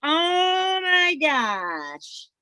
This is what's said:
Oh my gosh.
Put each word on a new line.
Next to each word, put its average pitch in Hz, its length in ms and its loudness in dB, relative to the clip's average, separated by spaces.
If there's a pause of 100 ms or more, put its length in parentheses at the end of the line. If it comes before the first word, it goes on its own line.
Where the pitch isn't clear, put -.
Oh 359 800 2
my 359 380 2
gosh. 185 1080 -2 (140)